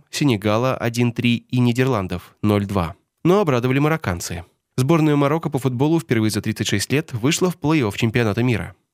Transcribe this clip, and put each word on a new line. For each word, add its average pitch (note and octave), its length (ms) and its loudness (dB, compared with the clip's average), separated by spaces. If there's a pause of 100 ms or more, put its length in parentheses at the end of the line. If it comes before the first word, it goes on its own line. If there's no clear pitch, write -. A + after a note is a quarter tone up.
(120)
Сенегала A2+ 640 0
один A#2+ 360 0
три A#2+ 260 0
и - 200 -6
Нидерландов A#2+ 840 0
ноль G#2 240 2
два. F#2+ 260 -2 (300)
Но F3+ 160 4
обрадовали C3 400 0
марокканцы. G2+ 640 -4 (320)
Сборная D3+ 400 2
Марокко D3 320 0
по C#3+ 100 -2
футболу C#3 400 0
впервые A2 320 0
за G#2 100 -4
тридцать G#2+ 260 -4
шесть G#2 220 -2
лет C#3 220 -2
вышла D3+ 400 0
в E3+ 60 -10
плей-офф C#3+ 400 0
чемпионата A2+ 440 0
мира. G2+ 340 -2 (180)